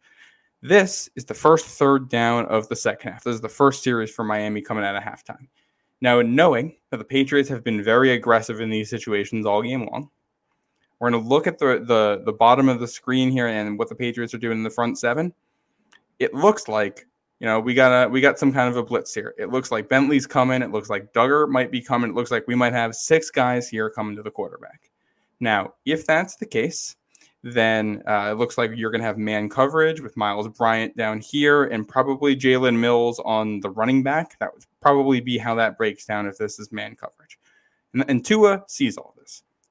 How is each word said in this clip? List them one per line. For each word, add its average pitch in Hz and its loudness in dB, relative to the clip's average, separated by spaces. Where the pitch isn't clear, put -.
This 190 2
is 127 -12
the - -10
first 160 4
third 139 0
down 117 0
of 110 0
the 117 -6
second - -4
half. - -20
This 120 -4
is 110 -10
the 113 -10
first 135 2
series 113 -2
for - -8
Miami 107 -4
coming 104 -6
out 98 -4
of 98 -6
halftime. - -16
Now, 123 6
in 120 2
knowing 147 2
that 127 -8
the 107 -10
Patriots 139 0
have 131 -8
been 107 -2
very 123 4
aggressive 113 0
in 113 -4
these 107 -4
situations 107 -4
all 104 2
game 123 -6
long, 143 -10
we're 120 0
gonna 117 0
look 139 2
at 170 -2
the, 131 2
the, 107 2
the 113 -2
bottom 123 6
of 123 0
the 120 -8
screen 131 -2
here 123 0
and 107 -4
what 113 -2
the 113 -14
Patriots 120 -6
are 117 -10
doing 113 -4
in 110 -4
the 110 -6
front 117 -4
seven. 143 -2
It 127 -2
looks 202 2
like, 107 -4
you 120 -8
know, 110 2
we 120 -2
got 127 6
a, - -2
we 131 0
got 143 4
some 139 2
kind 131 2
of 120 -2
a 120 -2
blitz 117 -4
here. - -10
It 101 -8
looks 131 -4
like 107 -4
Bentley's 139 2
coming. 127 0
It 92 -8
looks 104 -6
like 101 -8
Duggar 143 2
might 127 0
be 123 -6
coming. 120 -2
It 90 -6
looks 120 -4
like 117 -2
we 123 -4
might 123 2
have 117 -2
six 160 0
guys 123 0
here 110 -4
coming 107 -8
to 104 -16
the 107 -12
quarterback. - -14
Now, 107 0
if 156 -2
that's 170 0
the 214 -12
case, 131 -6
then, 113 0
uh, 104 0
it - -4
looks 117 -4
like 113 -2
you're 113 -6
gonna 113 -4
have 104 -4
man 107 -4
coverage 156 0
with 117 -14
Miles 104 -2
Bryant 113 0
down 110 -4
here 147 2
and 107 -6
probably 135 0
Jalen 127 2
Mills 120 2
on 107 -2
the 98 -6
running 120 2
back. 151 -4
That 104 -6
would - -20
probably 135 4
be 120 -4
how 113 -4
that 113 0
breaks 107 -4
down 104 -6
if 98 -10
this 104 -8
is 104 -18
man 107 -12
coverage. - -20
And, 131 0
and 127 0
Tua 202 4
sees - -2
all - -20
this. - -20